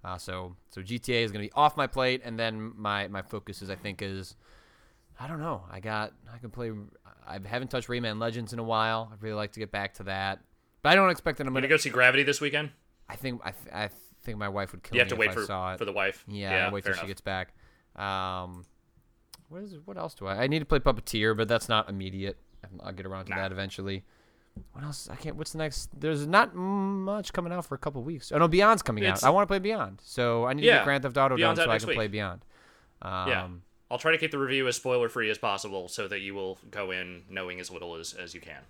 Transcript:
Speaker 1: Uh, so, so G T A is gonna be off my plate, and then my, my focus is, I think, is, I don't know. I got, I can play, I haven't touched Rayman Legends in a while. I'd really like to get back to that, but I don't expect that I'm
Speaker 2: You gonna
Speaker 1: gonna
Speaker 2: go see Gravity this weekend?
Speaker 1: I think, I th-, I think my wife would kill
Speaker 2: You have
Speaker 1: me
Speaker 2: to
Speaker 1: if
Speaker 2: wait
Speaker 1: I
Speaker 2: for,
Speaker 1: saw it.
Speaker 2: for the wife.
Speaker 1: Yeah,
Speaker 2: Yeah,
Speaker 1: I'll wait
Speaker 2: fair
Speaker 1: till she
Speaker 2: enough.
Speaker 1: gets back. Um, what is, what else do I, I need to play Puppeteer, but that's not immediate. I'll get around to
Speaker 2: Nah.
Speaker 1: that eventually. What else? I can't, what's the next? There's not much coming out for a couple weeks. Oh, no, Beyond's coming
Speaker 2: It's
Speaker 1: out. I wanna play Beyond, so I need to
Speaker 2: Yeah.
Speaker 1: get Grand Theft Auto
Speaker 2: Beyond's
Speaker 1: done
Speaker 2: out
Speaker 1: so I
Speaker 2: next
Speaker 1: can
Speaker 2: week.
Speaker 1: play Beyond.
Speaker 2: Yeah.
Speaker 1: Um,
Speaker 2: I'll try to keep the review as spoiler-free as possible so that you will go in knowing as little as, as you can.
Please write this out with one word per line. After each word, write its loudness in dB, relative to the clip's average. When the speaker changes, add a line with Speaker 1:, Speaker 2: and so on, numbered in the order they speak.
Speaker 1:
Uh, -8
so, -10
so -12
G -6
T -2
A 4
is 0
gonna -6
be -8
off 6
my 0
plate, 0
and -8
then -4
my, -2
my -6
focus -10
is, -8
I -4
think, -8
is, -8
I -10
don't -8
know. -6
I -12
got, -4
I -16
can -12
play, -6
I -10
haven't -4
touched -2
Rayman -2
Legends -4
in -6
a -4
while. 2
I'd -16
really -4
like -4
to -14
get -6
back -4
to -12
that, -2
but 8
I 10
don't 8
expect -2
that -2
I'm -2
Speaker 2:
You 2
gonna 2
Speaker 1:
gonna 8
Speaker 2:
go 8
see 0
Gravity 8
this 2
weekend? -2
Speaker 1:
I -10
think, -6
I -4
th-, -16
I -4
think -8
my -4
wife -4
would -16
kill -8
Speaker 2:
You 6
have 6
Speaker 1:
me -6
Speaker 2:
to 0
Speaker 1:
if -4
Speaker 2:
wait 4
Speaker 1:
I -6
Speaker 2:
for, 0
Speaker 1:
saw -2
it. -8
Speaker 2:
for -4
the -4
wife. -2
Speaker 1:
Yeah, -6
Speaker 2:
Yeah, 2
Speaker 1:
I'll -2
wait -4
Speaker 2:
fair 0
Speaker 1:
till -2
she -4
Speaker 2:
enough. -6
Speaker 1:
gets -8
back. -6
Um, -6
what -14
is, -14
what -12
else -8
do -10
I, 0
I 2
need 2
to -4
play 6
Puppeteer, 2
but 0
that's 2
not 2
immediate. -6
I'll -10
get -10
around -8
to -12
Speaker 2:
Nah. -2
Speaker 1:
that -2
eventually. -4
What -10
else? -8
I -10
can't, -8
what's -8
the -8
next? -4
There's 0
not 6
much -2
coming -4
out -4
for -6
a -12
couple -6
weeks. -8
Oh, 2
no, 8
Beyond's 8
coming 0
Speaker 2:
It's 2
Speaker 1:
out. 10
I 12
wanna 6
play 2
Beyond, -2
so 2
I 2
need 0
to 8
Speaker 2:
Yeah. 10
Speaker 1:
get 6
Grand 2
Theft -2
Auto 6
Speaker 2:
Beyond's 6
Speaker 1:
done 6
Speaker 2:
out 4
Speaker 1:
so 4
I 6
Speaker 2:
next 0
Speaker 1:
can -4
Speaker 2:
week. 2
Speaker 1:
play 0
Beyond. -4
Speaker 2:
Yeah. -2
Speaker 1:
Um, -14
Speaker 2:
I'll -2
try 2
to 4
keep -2
the -4
review 0
as 0
spoiler-free 0
as 0
possible -4
so -6
that -6
you -8
will -6
go -6
in -6
knowing -6
as -10
little -10
as, -10
as -12
you -14
can. -18